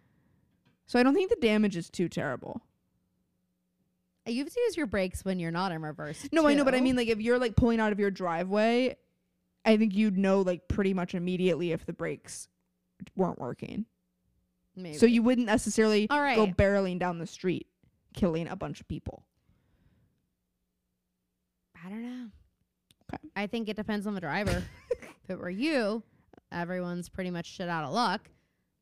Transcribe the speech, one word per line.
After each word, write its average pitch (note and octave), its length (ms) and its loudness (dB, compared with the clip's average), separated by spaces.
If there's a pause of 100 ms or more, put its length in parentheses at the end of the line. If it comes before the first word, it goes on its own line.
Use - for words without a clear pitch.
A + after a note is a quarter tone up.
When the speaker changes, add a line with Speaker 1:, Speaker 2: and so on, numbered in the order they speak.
(880)
Speaker 1:
So A#3+ 120 2
I B3 40 8
don't C4 100 6
think F#4+ 160 2
the A#4 80 2
damage G#3+ 400 2
is E3+ 120 -8
too E3+ 200 -2
terrible. - 520 -6 (1700)
Speaker 2:
You A#3+ 160 -2
have D#4 100 -12
to A#4+ 80 -2
use A4+ 140 0
your D4 120 0
brakes F#3+ 360 -2
when F#3+ 160 -2
you're E3 120 -2
not F3+ 200 -2
in D#3+ 100 -6
reverse, D#3 500 -10
Speaker 1:
No, D#4 160 6
I C#4+ 80 8
know, C#4+ 100 4
but C4 80 4
I B3+ 60 4
Speaker 2:
too. B3+ 40 2
Speaker 1:
mean, C4 120 4
like, A#3+ 120 0
if A3 140 0
you're, A#3+ 180 2
like, A#3+ 160 -2
pulling A#3 240 6
out G#3+ 120 2
of G3+ 80 -2
your G3+ 120 2
driveway, F#3+ 840 0 (680)
I A3 100 8
think G#3+ 180 2
you'd G#3 220 2
know, G3 240 4
like, F3+ 260 -2
pretty G3 260 0
much F3+ 220 -4
immediately F3 560 0
if D#3+ 140 -6
the F3 80 -8
brakes - 540 -10 (680)
weren't - 240 -2
working. - 460 -8 (920)
Speaker 2:
Maybe. E3+ 220 -12
Speaker 1:
So A3 80 6
you A#3 180 6
wouldn't A#3+ 240 2
necessarily G#3+ 640 2
Speaker 2:
All C#4+ 80 2
Speaker 1:
go D4 60 0
Speaker 2:
right. A3 340 2
Speaker 1:
barreling G3 420 2
down F3 200 -4
the E3 80 -8
street, - 400 -4 (460)
killing E3 340 0
a - 80 -8
bunch D3+ 260 -8
of - 60 -20
people. - 380 -10 (2500)
Speaker 2:
I F3+ 60 -12
don't G#3+ 140 -10
know. B3 240 -10 (840)
Speaker 1:
Okay. - 100 -10 (120)
Speaker 2:
I G3+ 120 -4
think A3+ 220 -4
it G#3+ 60 -4
depends G#3 320 -4
on G#3+ 60 -4
the F#3+ 80 -6
driver. F3+ 480 -2
Speaker 1:
<laughs> - 40 -20 (500)
Speaker 2:
If - 80 -10
it F#3 80 -10
were F3+ 100 -8
you, A3+ 540 -2 (480)
everyone's F3 580 -6
pretty F3+ 220 -8
much E3+ 160 -6
shit F3+ 200 -10
out E3 160 -4
of C3 80 -6
luck. G#3 380 -2 (520)